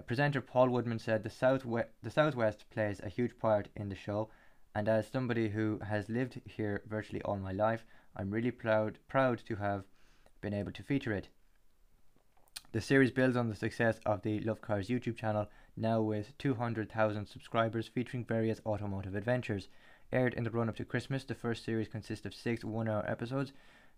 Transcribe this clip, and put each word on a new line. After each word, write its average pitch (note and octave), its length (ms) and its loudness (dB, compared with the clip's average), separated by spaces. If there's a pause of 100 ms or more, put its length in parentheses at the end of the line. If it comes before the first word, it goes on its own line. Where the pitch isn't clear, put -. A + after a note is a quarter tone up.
presenter C#3 340 0
Paul B2+ 300 4
Woodman A#2 280 0
said, A2 240 0
"The A2 80 -6
South C3 360 2
We-, A#2 160 0 (200)
the A#2 80 -8
Southwest B2 600 2
plays G#2 300 -2
a - 80 -8
huge A#2+ 300 -2
part G#2+ 380 2
in G#2 140 -4
the F#2+ 40 -4
show, G#2 360 -4 (440)
and G#2+ 140 0
as A2 180 4
somebody A#2 440 0
who G#2+ 300 0
has G#2 280 -2
lived A#2+ 380 -2
here G#2 400 -2
virtually G#2 360 -6
all G2+ 140 0
my F#2+ 160 -4
life, A2 320 2 (320)
I'm G2 140 -4
really A#2 220 0
proud, A2 460 2 (100)
proud C3 380 2
to A2+ 100 -4
have G2+ 280 -2 (560)
been G2+ 140 -4
able G2+ 180 -2
to - 100 -12
feature B2+ 300 0
it." F#2+ 160 -4 (1400)
The A2 80 0
series C3+ 320 6
builds B2+ 240 4
on A#2+ 120 2
the G#2+ 60 -2
success A2 500 0
of G2+ 180 0
the G#2+ 180 0
Love A2 200 -2
Cars G2+ 280 -2
YouTube A#2+ 280 -2
channel, G#2+ 320 -2 (280)
now A2+ 240 2
with G#2+ 380 -2
two C3+ 160 2
hundred A2+ 360 -2
thousand G#2+ 360 2
subscribers, A2+ 600 0
featuring B2 380 -4
various A2+ 420 0
automotive G2 480 -4
adventures. G#2+ 540 -2 (440)
Aired B2 220 4
in - 80 -4
the A2+ 80 -2
run-up A2+ 260 0
to A2+ 80 -6
Christmas, C3 400 -4
the A#2 100 -6
first A#2 300 -4
series A2 220 0
consists G#2+ 400 -8
of G2+ 80 -10
six A#2 300 -4
one-hour A2 440 -2
episodes, B2+ 440 -2 (460)